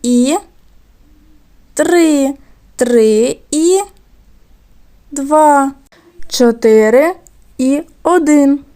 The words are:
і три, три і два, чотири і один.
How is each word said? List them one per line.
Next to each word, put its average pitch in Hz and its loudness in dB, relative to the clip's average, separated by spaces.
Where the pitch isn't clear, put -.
і 247 -2
три, 311 0
три 233 0
і 339 0
два, 285 0
чотири 233 0
і 269 -2
один. 294 2